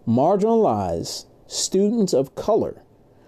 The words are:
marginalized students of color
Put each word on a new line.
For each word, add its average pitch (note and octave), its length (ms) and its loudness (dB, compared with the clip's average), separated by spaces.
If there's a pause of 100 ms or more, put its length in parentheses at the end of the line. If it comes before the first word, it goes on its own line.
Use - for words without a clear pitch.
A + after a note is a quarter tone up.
marginalized C#3 1160 0 (220)
students G#3 680 0
of C#3 220 0
color F3+ 460 -2 (460)